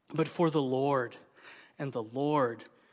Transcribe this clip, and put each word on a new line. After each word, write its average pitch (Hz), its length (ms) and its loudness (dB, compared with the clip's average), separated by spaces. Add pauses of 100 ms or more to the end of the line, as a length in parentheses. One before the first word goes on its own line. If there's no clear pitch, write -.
(140)
but 151 140 0
for 170 220 2
the 151 120 2
Lord, 131 540 0 (600)
and 139 140 -6
the 120 100 -4
Lord 123 600 0 (280)